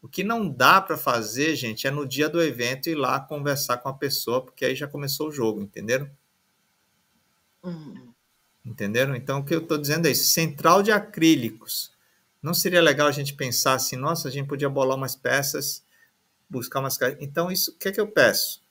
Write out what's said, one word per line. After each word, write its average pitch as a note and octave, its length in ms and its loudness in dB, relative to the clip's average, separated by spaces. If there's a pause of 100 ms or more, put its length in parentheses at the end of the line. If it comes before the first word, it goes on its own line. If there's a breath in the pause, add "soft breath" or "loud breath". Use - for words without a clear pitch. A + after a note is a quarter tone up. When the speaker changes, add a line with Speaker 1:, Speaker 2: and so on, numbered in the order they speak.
Speaker 1:
O - 60 -20
que - 160 -6
não A3 240 -2
dá C#3+ 320 8
pra F#3+ 160 -2
fazer, B2+ 600 0
gente, A#2 320 -4
é C#3 40 0
no D3 140 -4
dia C#3 240 -2
do E3 120 0
evento C3 480 -2
ir D#3+ 60 -4
lá C3+ 240 0
conversar C#3 600 -4
com E3+ 100 -8
a C#3+ 40 -8
pessoa, C3 480 -2
porque - 220 -10
aí C3 120 0
já C#3 120 -8
começou C#3+ 400 -6
o D#3 40 -8
jogo, A2 300 -2
entenderam? A#2+ 480 -4 (1500)
Speaker 2:
Uhum. C#3+ 500 -14 (520)
Speaker 1:
Entenderam? A#2+ 500 0
Então, C3+ 240 -4
o C#3 40 -6
que D3+ 100 -2
eu E3 120 -2
tô D#3 120 0
dizendo D3+ 300 2
é C3+ 40 6
isso. - 200 2
Central E3 520 4
de G#3+ 80 2
acrílicos. D#3+ 1000 0 (500)
Não D#3+ 120 -4
seria F3+ 280 4
legal D3 260 6
a C#3+ 40 4
gente C#3 220 -4
pensar C3 400 0
assim, B2+ 220 -2
"Nossa, D3+ 320 -4
a B2+ 40 -6
gente C#3 160 -6
podia C#3 220 -2
bolar C3+ 260 2
umas C3+ 200 -6
peças, C#3 680 -2 (680 soft breath)
buscar C3+ 300 -6
umas C3+ 180 -4
ca-," C3+ 220 -2
Então, E3 320 -4
isso, F#3+ 200 -2
o - 40 -20
que - 140 -6
é - 20 -4
que G#3 80 -4
eu G#3 80 0
peço? - 640 2